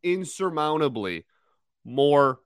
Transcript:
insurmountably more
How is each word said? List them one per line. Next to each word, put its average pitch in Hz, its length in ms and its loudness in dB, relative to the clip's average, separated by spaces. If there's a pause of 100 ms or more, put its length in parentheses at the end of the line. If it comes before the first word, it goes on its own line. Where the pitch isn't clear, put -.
insurmountably 156 1200 -4 (600)
more 139 600 2